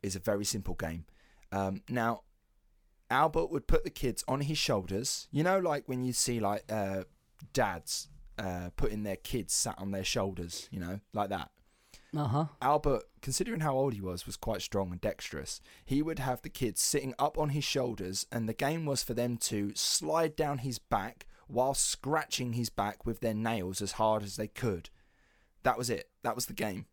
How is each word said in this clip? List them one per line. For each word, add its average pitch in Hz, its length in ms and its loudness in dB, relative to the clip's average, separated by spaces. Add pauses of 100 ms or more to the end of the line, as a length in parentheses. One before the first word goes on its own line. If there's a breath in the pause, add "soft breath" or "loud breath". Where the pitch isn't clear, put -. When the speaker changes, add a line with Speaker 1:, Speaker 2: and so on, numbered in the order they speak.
Speaker 1:
is 95 140 -2
a 95 40 -4
very 104 260 2
simple 95 280 -2
game. 82 320 -4 (460 soft breath)
Um, 95 380 0
now, 117 320 0 (880)
Albert 156 420 2
would 156 160 -4
put - 160 8
the 185 80 -2
kids - 360 -2
on 135 140 0
his 147 160 -2
shoulders. 104 720 0
You 143 120 2
know, 185 160 6
like, 156 280 0
when 127 160 -2
you 127 100 0
see, 120 260 2
like, 104 320 0
uh, 98 320 0 (500)
dads, 95 540 0 (320)
uh, 90 380 -4
putting 104 260 2
their 98 140 -2
kids - 360 -2
sat - 240 0
on 98 140 -4
their 95 120 -2
shoulders, 92 680 -2
you 101 80 -6
know, 90 200 -4 (140)
like 104 160 0
that. 92 220 -4 (640 soft breath)
Speaker 2:
Uh-huh. 147 300 2 (160)
Speaker 1:
Albert, 143 420 4 (180)
considering 160 400 -2
how 147 140 2
old 131 180 4
he 101 80 -6
was, 90 240 -6
was - 120 -10
quite 107 240 -4
strong 95 300 -2
and 87 100 -8
dexterous. - 600 -6 (240 loud breath)
He 135 160 2
would 156 180 -2
have 131 220 -2
the - 80 -10
kids - 320 -2
sitting 147 380 0
up - 180 2
on 156 120 2
his 143 140 0
shoulders, 101 680 -2
and 113 180 0
the 113 40 -2
game 156 320 0
was 139 180 0
for - 100 -4
them 120 240 0
to 101 380 0
slide 156 600 2
down 143 240 0
his 120 200 -4
back - 480 -2 (200 soft breath)
while 127 280 2
scratching 135 800 0
his 117 160 0
back - 360 -2
with 117 140 -2
their 110 160 2
nails 107 460 -2
as 98 120 -4
hard 107 300 4
as 98 140 -8
they 107 100 -2
could. 98 420 -2 (760 soft breath)
That 117 140 4
was 120 140 -2
it. - 180 -4 (140)
That 113 100 0
was 117 140 -2
the 95 60 -10
game. 104 400 -4